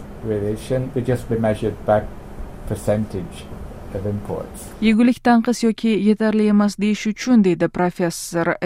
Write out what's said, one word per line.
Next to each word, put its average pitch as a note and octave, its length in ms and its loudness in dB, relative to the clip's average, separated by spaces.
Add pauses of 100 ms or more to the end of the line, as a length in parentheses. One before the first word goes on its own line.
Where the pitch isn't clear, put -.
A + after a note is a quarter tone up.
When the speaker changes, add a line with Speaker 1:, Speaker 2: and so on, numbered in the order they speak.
(240)
Speaker 1:
really. G#2 300 -2
It G#2+ 60 -6
shouldn't B2+ 360 -2
be, B2 60 0
just B2 280 0
be A2+ 80 2
measured G#2+ 480 0
by G#2+ 180 4 (680)
percentage, G#2 640 -2 (640)
of F#2+ 80 -6
imports. G2+ 540 -6 (220)
Speaker 2:
"Yegulik A3+ 420 4
tanqis A#3 400 4
yoki A3+ 280 2 (180)
yetarli G#3+ 380 2
emas G#3 300 4
deyish G#3 300 0
uchun", A3 360 4
deydi E3+ 240 4
professor E3+ 880 -2 (100)